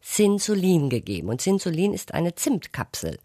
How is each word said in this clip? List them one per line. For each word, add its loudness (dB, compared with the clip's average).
Cinzulin 2
gegeben. -4
Und -4
Cinzulin 0
ist -10
eine -2
Zimtkapsel. -4